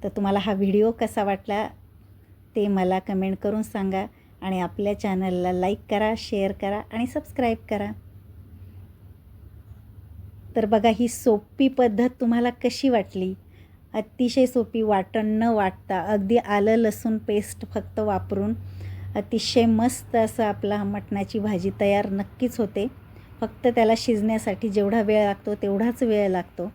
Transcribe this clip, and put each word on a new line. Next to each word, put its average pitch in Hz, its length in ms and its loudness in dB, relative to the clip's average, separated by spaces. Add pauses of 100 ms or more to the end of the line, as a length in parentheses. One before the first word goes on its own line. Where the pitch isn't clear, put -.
तर 208 40 -2
तुम्हाला 202 300 0
हा 202 140 0
व्हिडिओ 202 380 4
कसा 226 340 -2
वाटला 202 440 -2 (880)
ते 208 120 2
मला 185 300 2
कमेंट 190 440 -2
करून 214 200 -2
सांगा 196 440 -4 (340)
आणि 190 200 -4
आपल्या 202 400 -4
चॅनलला 185 520 -2
लाईक 180 260 0 (120)
करा, 214 260 0
शेअर 196 360 -2
करा 202 280 -4 (120)
आणि 233 140 -4
सबस्क्राईब 247 500 -2 (140)
करा. 202 200 -4 (2750)
तर 226 100 2
बघा, 220 280 4
ही 240 140 2
सोपी 226 600 2
पद्धत 240 400 2 (120)
तुम्हाला 240 300 2
कशी 247 380 -2
वाटली? 190 460 0 (600)
अतिशय 247 520 2
सोपी, 233 360 0
वाटण 214 440 0
न 214 160 0
वाटता 202 580 0
अगदी 202 360 2
आलं 208 380 4
लसूण 220 440 0
पेस्ट 208 500 -4
फक्त - 300 -8
वापरून 208 560 -2 (640)
अतिशय 226 500 2
मस्त 233 500 2
असं 226 280 2
आपला 208 400 -2
मटणाची 202 540 -4
भाजी 196 320 -2 (100)
तयार 202 300 2
नक्कीच 202 500 -4
होते. 202 260 -2 (540)
फक्त - 260 -4
त्याला 233 300 4
शिजण्यासाठी 220 720 0
जेवढा 208 340 2
वेळ 214 220 4
लागतो 202 300 -2
तेवढाच 202 480 -2
वेळ 208 260 2
लागतो. 185 460 -4